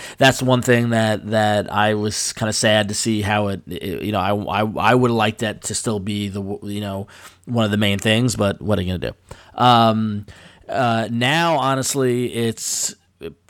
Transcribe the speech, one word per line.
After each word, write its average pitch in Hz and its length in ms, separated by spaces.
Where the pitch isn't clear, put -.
that's 131 240
one 127 180
thing 120 300
that, 110 400
that 107 420
I 107 220
was 107 400
kinda 107 180
sad 107 360
to 104 60
see 107 280
how 104 260
it, 98 180
it, 87 360
you 104 100
know, 101 80
I, 104 220
I, 98 200
I 110 340
would 123 160
have 117 40
liked 107 240
that 107 240
to 107 100
still 107 260
be 104 280
the 98 140
w-, 101 320
you 101 60
know, 98 260
one 120 200
of 104 60
the 104 60
main 101 240
things, 113 340
but 101 260
what 101 160
are 95 60
you 90 60
gonna 60 140
do? - 500
Um, 110 640
uh, 113 440
now, 151 460
honestly, 127 760
it's - 580